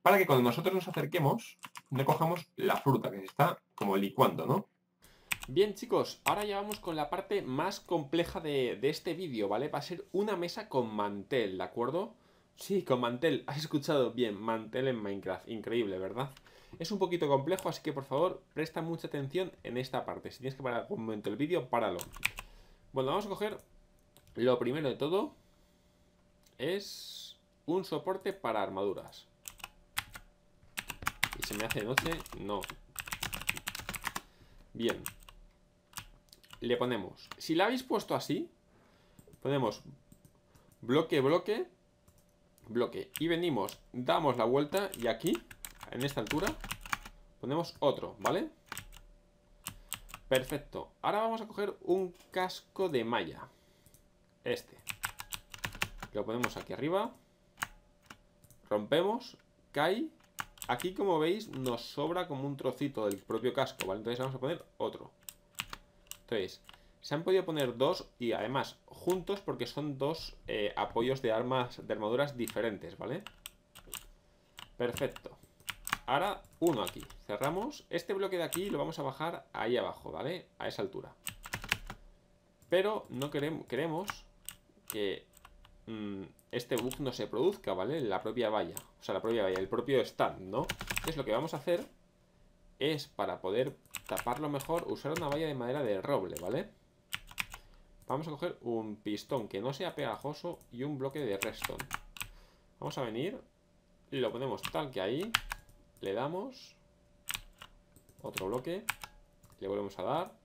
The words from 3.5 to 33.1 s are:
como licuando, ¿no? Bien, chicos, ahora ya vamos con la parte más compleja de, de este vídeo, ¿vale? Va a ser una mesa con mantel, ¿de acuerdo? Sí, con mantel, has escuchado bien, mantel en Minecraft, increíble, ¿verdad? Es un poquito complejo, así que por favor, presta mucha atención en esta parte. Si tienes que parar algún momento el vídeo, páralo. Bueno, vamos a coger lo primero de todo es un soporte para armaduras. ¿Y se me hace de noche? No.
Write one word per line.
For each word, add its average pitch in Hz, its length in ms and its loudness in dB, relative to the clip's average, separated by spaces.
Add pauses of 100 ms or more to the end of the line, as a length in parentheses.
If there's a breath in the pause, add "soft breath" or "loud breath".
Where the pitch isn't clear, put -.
como 101 240 4
licuando, 98 480 4
¿no? 175 240 2 (760 loud breath)
Bien, 196 280 4
chicos, - 500 2
ahora 202 220 2
ya 202 100 0
vamos 202 240 -4
con 165 160 -4
la - 140 0
parte 190 320 0
más 151 380 0
compleja 170 600 2
de, 135 400 2
de 131 80 4
este 156 240 0
vídeo, 143 340 0
¿vale? 113 220 2
Va 143 120 -2
a - 20 -6
ser 175 300 -8
una 208 220 2
mesa 175 360 -4
con 123 240 4
mantel, 101 640 2
¿de 92 60 0
acuerdo? 139 500 0 (420 soft breath)
Sí, - 260 0
con 123 200 4
mantel, 123 440 2
has 135 120 -4
escuchado 147 540 4
bien, 110 280 2
mantel 113 480 0
en 117 140 0
Minecraft, 95 440 -4
increíble, 110 520 0
¿verdad? 104 320 -4 (480 loud breath)
Es 165 120 -4
un 202 80 -2
poquito 175 300 2
complejo, 147 400 4
así - 140 -4
que 151 100 0
por 131 120 -4
favor, 165 380 2 (120)
presta 160 260 -2
mucha 165 280 -4
atención 151 440 -2 (100)
en 117 140 -4
esta 131 300 -2
parte. 90 240 -6
Si - 80 -18
tienes 131 160 -6
que - 80 -12
parar 120 180 0
algún 196 220 -6
momento 107 260 -2
el 107 80 -2
vídeo, 151 320 0
páralo. 101 320 2 (960 loud breath)
Bueno, 135 160 2
vamos 202 160 0
a - 20 -6
coger 196 300 -4 (760)
lo 123 240 6
primero 131 300 2
de 113 80 0
todo 190 380 2 (1200)
es - 760 -6 (300)
un 175 180 2
soporte 190 480 -2
para 110 300 2
armaduras. 98 640 -2 (2000)
¿Y - 80 -4
se - 80 -2
me 107 100 0
hace 120 160 0
de 104 60 -2
noche? 139 240 2 (300)
No. 101 200 -2 (2000 soft breath)